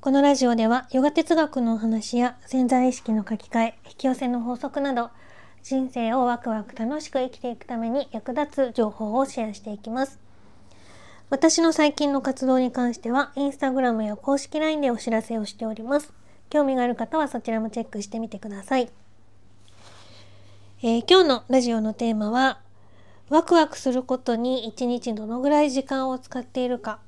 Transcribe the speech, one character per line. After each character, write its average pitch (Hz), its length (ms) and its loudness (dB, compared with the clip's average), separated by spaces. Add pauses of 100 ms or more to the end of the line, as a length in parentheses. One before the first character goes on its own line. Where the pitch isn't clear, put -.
こ 269 100 0
の 277 100 6
ラ 285 140 6
ジ 269 120 2
オ 240 60 4
で 226 140 2
は、 247 240 2
ヨ 262 100 2
ガ 294 120 4
哲 330 200 2
学 302 280 2
の 226 140 2
お - 20 -4
話 220 400 -2
や 247 180 0 (100)
潜 254 220 0
在 254 220 4
意 - 20 -2
識 240 220 -4
の 214 100 0
書 214 140 -6
き - 120 -14
換 226 180 0
え、 - 180 -10
引 - 140 -20
き - 80 0
寄 254 80 2
せ 254 120 -4
の 240 140 -2
法 240 160 -4
則 277 240 -6
な 277 120 0
ど、 240 180 -2 (500)
人 262 280 -2
生 233 240 -2
を 254 120 2
ワ 240 140 0
ク 240 100 -8
ワ 214 160 -4
ク - 100 -20
楽 254 240 -4
し 311 80 -14
く 262 140 -2
生 254 80 -2
き 254 100 -20
て 247 120 -6
い 233 40 -8
く - 100 -20
た 240 120 -8
め 226 120 -4
に 269 220 -4
役 240 220 -8
立 277 400 -2
つ - 20 -8
情 220 140 0
報 214 280 -4
を 269 80 2
シ 269 160 -8
ェ 220 100 -6
ア - 20 -10
し - 80 -16
て 214 100 -12
い 208 60 -10
き - 120 -14
ま 247 160 -2
す。 - 140 -16 (1080)
私 320 320 4
の 330 100 6
最 302 220 4
近 285 180 0
の 277 100 0
活 262 240 -4
動 262 140 4
に 254 100 2
関 240 260 -2
し - 20 -18
て 233 140 -6
は、 269 260 0
Instagram 262 640 0
や 208 160 -4
公 277 200 0
式 302 220 -4
ラ 311 120 0
イ 311 40 0
ン 302 60 -2
で 269 100 2
お 233 60 -2
知 - 120 -6
ら 226 120 0
せ 226 160 -6
を 214 80 -4
し - 80 -12
て - 120 -10
お 220 80 -6
り 220 100 -12
ま 285 180 0
す。 - 100 -18 (380)
興 294 160 2
味 269 100 0
が 254 80 2
あ 240 40 2
る 247 80 0
方 233 220 -4
は 294 120 0
そ 247 100 -6
ち 220 100 -10
ら 226 120 -2
も 220 80 -4
チ 226 100 -8
ェ 226 40 -4
ッ 220 40 -10
ク 208 140 -10
し 202 60 -10
て 226 120 -8
み 226 80 -8
て 208 120 -12
く 220 100 -12
だ 196 140 -12
さ 262 160 0
い。 240 100 -2 (1900)
え 233 160 2
ー、 233 120 -2
今 370 120 8
日 330 80 6
の 247 180 0
ラ 262 140 4
ジ 240 120 0
オ 226 60 0
の 220 140 -2
テ 233 180 -2
ー 220 60 0
マ 208 120 0
は、 254 300 2 (680)
ワ 302 120 6
ク 330 120 2
ワ 320 140 8
ク - 120 -12
す 269 100 -2
る 254 140 0
こ 254 140 -2
と 247 180 -2
に 240 320 -2
一 226 180 -6
日 240 300 -4
ど 214 120 -8
の 233 120 -6
ぐ 262 80 0
ら 294 140 6
い 294 100 2
時 262 140 -2
間 262 240 -4
を 254 100 -6
使 - 180 -12
っ 247 60 -6
て 254 220 -4
い - 20 -2
る 247 100 -2
か 220 300 -10